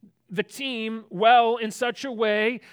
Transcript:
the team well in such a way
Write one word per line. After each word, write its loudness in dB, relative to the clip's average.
the -6
team -8
well 4
in -4
such -6
a -6
way 0